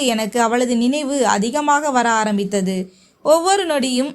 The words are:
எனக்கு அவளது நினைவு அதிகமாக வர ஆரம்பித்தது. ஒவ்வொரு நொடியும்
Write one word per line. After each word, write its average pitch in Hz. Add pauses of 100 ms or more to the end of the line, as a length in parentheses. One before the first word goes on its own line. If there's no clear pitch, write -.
எனக்கு 220
அவளது 240
நினைவு 277 (100)
அதிகமாக 285
வர 240
ஆரம்பித்தது. 202 (480)
ஒவ்வொரு 349
நொடியும் 262